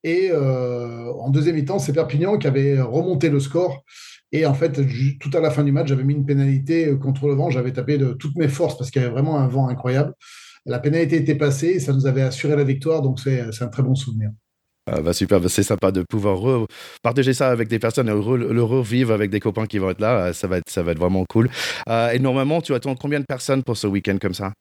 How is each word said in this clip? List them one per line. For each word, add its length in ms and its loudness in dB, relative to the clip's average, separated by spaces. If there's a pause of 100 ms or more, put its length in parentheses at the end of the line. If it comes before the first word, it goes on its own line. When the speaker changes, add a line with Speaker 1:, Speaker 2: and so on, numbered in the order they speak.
Speaker 1:
Et, 280 0
euh, 800 -2
en 180 -4
deuxième 240 2
mi-temps, 240 -2
c'est 140 -2
Perpignan 440 2
qui 80 -2
avait 340 2
remonté 500 2
le 100 2
score. 440 -2 (480)
Et 140 2
en 80 4
fait, 340 0
ju-, 300 0
tout 180 -6
à 40 2
la 100 2
fin 140 0
du 80 2
match, 160 2
j'avais 160 0
mis 100 2
une 120 0
pénalité, 640 2
euh, 80 2
contre 300 -2
le 60 2
vent. 160 0
J'avais 240 -2
tapé 240 0
de 160 2
toutes 220 -6
mes 120 2
forces 300 0
parce 140 -8
qu'il 100 2
y 40 2
avait 80 -4
vraiment 260 0
un 80 2
vent 200 2
incroyable. 460 0 (540)
La 100 -2
pénalité 380 2
était 180 2
passée 360 0
et 100 2
ça 120 -2
nous 140 2
avait 160 2
assuré 340 0
la 80 2
victoire. 380 0
Donc, 180 0
c'est, 320 -2
c'est 120 -6
un 60 -6
très 120 -4
bon 140 2
souvenir. 340 -4 (640)
Speaker 2:
Ah 80 0
bah 140 0
super, 260 2
bah 80 0
c'est 140 2
sympa 300 2
de 100 -2
pouvoir 380 -2
re-, 260 0 (380)
partager 320 2
ça 160 2
avec 160 0
des 100 -2
personnes 320 0
et 20 0
re-, 240 0
le 280 0
revivre 480 0
avec 180 2
des 100 0
copains 280 -2
qui 100 -6
vont 140 0
être 100 -6
là. 240 2
Euh, 80 -2
ça 140 -6
va 100 0
être, 120 -6
ça 120 -2
va 120 0
être 40 -2
vraiment 320 2
cool. 200 2 (380)
Euh, 220 0
et 80 0
normalement, 440 0
tu 120 -4
attends 220 -2
combien 240 -4
de 60 -4
personnes 360 -2
pour 160 -2
ce 80 -4
week-end 340 0
comme 140 -2
ça ? 280 -6